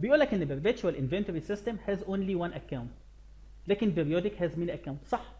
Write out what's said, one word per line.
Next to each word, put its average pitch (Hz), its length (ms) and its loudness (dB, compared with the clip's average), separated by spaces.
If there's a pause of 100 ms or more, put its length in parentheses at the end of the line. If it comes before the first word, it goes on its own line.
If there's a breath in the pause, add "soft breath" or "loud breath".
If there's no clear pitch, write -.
بيقول 269 200 6
لك 240 140 4
ان 165 140 2
perpetual 151 460 0
inventory 165 540 -2
system 202 240 -2 (160)
has 196 180 0
only 190 420 0
one 156 100 -8
account، 123 340 -6 (720)
لكن 202 280 4
periodic 170 460 0
has 160 160 0
many 170 160 0 (120)
account. 143 240 -8
صح، - 320 -4